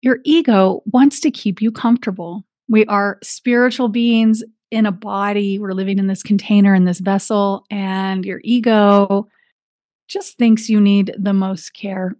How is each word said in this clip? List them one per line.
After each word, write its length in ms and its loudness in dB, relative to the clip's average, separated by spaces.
Your 220 0
ego 600 2
wants 360 2
to 100 0
keep 300 -6
you 100 0
comfortable. 720 -4
We 180 4
are 380 -2
spiritual 640 -2
beings 540 2
in 140 0
a 60 -2
body. 680 -4
We're 140 -8
living 260 -2
in 80 0
this 160 -6
container, 520 4
in 100 4
this 140 -2
vessel, 680 -2
and 560 -6
your 180 -10
ego 840 2
just 300 -12
thinks 320 2
you 100 2
need 380 2
the 160 -2
most 400 -4
care. 460 -8